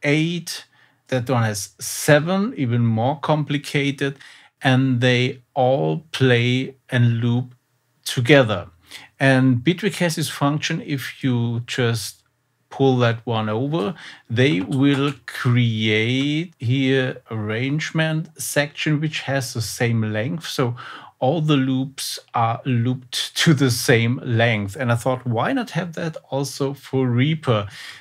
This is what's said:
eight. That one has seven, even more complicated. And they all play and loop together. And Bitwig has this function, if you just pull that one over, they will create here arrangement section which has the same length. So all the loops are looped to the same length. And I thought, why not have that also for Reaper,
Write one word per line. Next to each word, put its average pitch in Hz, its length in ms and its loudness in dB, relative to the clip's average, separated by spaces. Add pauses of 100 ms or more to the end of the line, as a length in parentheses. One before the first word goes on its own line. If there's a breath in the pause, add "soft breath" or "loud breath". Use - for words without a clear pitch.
eight. 160 640 -2 (460 soft breath)
That 123 200 -2
one 117 140 2
has 107 280 -4 (100)
seven, 180 760 2
even 120 300 0
more 117 340 0
complicated. 143 960 -2 (440 loud breath)
And 131 400 2
they 123 400 2 (140)
all 151 580 0
play 127 640 2 (120)
and 120 320 2
loop 120 340 -2 (520)
together. 117 640 4 (520 loud breath)
And 131 380 4
Bitwig 170 400 0
has 170 180 0
this 156 140 -4
function, 151 560 -2
if - 360 -8
you 120 460 0
just - 540 -2 (480)
pull 135 280 4
that 117 260 2
one 110 260 -2
over, 147 440 -2 (340 loud breath)
they 135 320 2
will 139 540 2 (140)
create 120 1300 0
here 131 720 0
arrangement 143 1040 -4
section 151 640 -2
which 151 200 -4
has 135 340 -4
the 117 80 -4
same 113 500 -2
length. 127 360 -4
So 120 280 -2 (440 loud breath)
all 143 220 0
the 151 140 2
loops 131 600 -2 (160)
are 113 320 0
looped 127 720 -2
to - 160 4
the 131 160 4
same 120 540 2
length. 113 520 0
And 123 160 0
I 117 40 2
thought, 127 280 -2
why 127 300 0
not 254 180 -4
have 180 220 -6
that 160 240 -6 (140)
also 139 420 -4
for 131 340 -2
Reaper, 123 600 2 (340 loud breath)